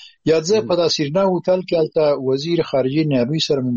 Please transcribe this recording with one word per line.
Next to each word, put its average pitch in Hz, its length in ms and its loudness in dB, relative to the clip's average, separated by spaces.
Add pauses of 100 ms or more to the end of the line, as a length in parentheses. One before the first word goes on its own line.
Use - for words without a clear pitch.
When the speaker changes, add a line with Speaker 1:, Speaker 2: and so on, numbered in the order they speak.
(240)
Speaker 1:
یا 160 160 4
زه 190 180 0
Speaker 2:
مهم. 220 100 -4
Speaker 1:
په 180 80 0
دا 170 120 2
سیرینا 151 340 -2
هوټل 185 380 0
کې 180 200 -4
هلته 156 220 0 (260)
وزیر 151 340 0
خارجې 135 440 0
نیروي 139 320 0
سره 147 220 0
مې 127 160 -2